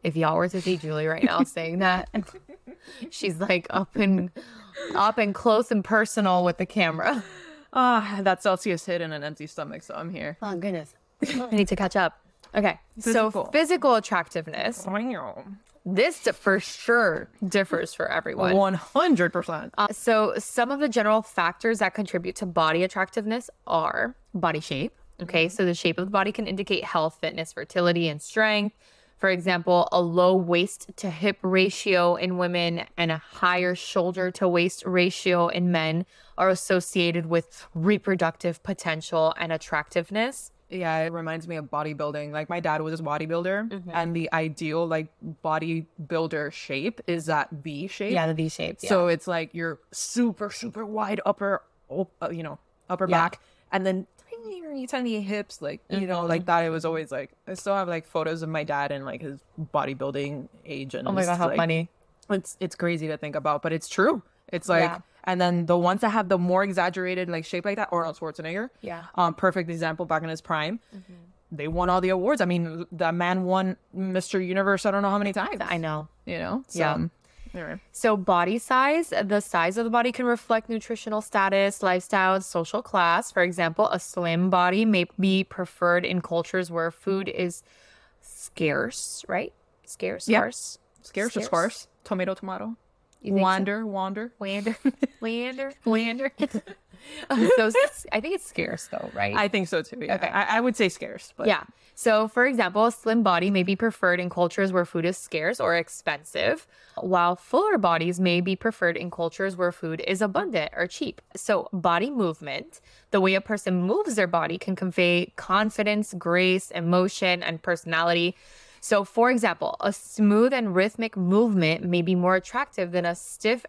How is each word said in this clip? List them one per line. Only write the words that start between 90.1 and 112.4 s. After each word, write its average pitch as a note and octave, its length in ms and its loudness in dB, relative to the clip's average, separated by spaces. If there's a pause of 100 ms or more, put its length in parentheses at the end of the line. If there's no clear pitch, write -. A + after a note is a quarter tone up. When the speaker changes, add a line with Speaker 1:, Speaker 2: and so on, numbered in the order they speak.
Speaker 2:
Yeah. A3 140 4
Speaker 1:
scarce? - 380 -8 (220)
Speaker 2:
Scarce G#3 260 -4 (100)
or A2+ 40 -4
Speaker 1:
Scarce? A2 40 -6
Speaker 2:
sparse? E3 420 -2 (160)
Tomato, F#3 300 -4
tomato. G3 420 -10 (460)
Speaker 1:
You G3+ 120 -6
think G3 60 2
so? F#3+ 40 4
Speaker 2:
Wander, G3 440 0
wander. G3 520 -6
Speaker 1:
Wander, G3+ 380 -4 (220)
Speaker 2:
<laughs> - 220 -4
Speaker 1:
wander, B3+ 520 -6 (120)
wander. A#3 520 0
<laughs> - 40 -2 (880)
Um, B3+ 260 4
so A3 120 4
s-, C5 440 2
I G#3+ 80 0
think D#4 140 -4
it's - 140 -6
scarce - 400 -6
though, - 260 -8
right? G2+ 220 -2
Speaker 2:
I G#3 120 2
think G3 200 0
so D#3+ 160 -2
too, - 180 -12
yeah. G3 140 -2
Speaker 1:
Okay. F3+ 120 -2
Speaker 2:
I, G3+ 300 0
I - 20 4
would B3 160 2
say G3 140 2
scarce, - 480 -12
but - 80 -4
Speaker 1:
Yeah. F3+ 160 2 (320)
So, A3 340 2
for B3 200 2
example, A3 400 2
a A#3+ 40 2
slim A3+ 300 2
body F#3+ 300 4
may G3 100 4
be F#3+ 140 2
preferred F#3 440 2
in F3+ 80 -4
cultures F3+ 460 0
where F3 120 4
food E3 200 -4
is F#3 100 0
scarce E3+ 440 -4
or E3+ 160 2
expensive, E3 920 -2 (340)
while F3+ 360 2
fuller F#4 420 2
bodies F3 420 2
may F3+ 220 4
be F#3+ 140 0
preferred F3+ 420 0
in F3 140 -8
cultures F3+ 440 -2
where F3 160 0
food D#3+ 360 -6
is F#3 120 -2
abundant G3+ 560 -2
or F3 120 -2
cheap. - 340 -8 (140)
So - 360 0
body F3+ 380 2
movement, E3 720 -4 (300)